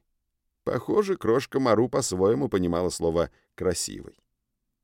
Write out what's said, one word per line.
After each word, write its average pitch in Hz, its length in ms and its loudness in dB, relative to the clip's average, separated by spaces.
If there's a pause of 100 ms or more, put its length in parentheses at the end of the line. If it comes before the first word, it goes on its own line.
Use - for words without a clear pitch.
(640)
Похоже, 196 540 0
крошка 127 420 0
Мару 120 300 4
по-своему 117 600 0
понимала 90 400 0
слово 82 420 -2 (240)
"красивый". - 600 -4 (680)